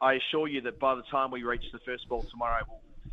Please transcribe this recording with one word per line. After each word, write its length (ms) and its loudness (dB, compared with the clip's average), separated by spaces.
I 140 8
assure 320 2
you 140 -2
that 180 -4
by 160 4
the 160 -8
time 220 0
we 100 -4
reach 300 0
the 80 -12
first 280 -8
ball 220 0
tomorrow, 380 0
we'll, 120 -14